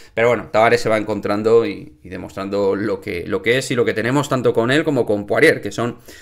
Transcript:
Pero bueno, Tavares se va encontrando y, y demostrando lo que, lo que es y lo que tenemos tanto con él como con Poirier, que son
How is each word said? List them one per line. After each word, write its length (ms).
Pero 140
bueno, 220
Tavares 300
se 80
va 100
encontrando 680
y, 380
y 60
demostrando 640
lo 260
que, 240
lo 160
que 180
es 120
y 60
lo 80
que 100
tenemos 340
tanto 240
con 200
él 100
como 240
con 200
Poirier, 340
que 100
son 280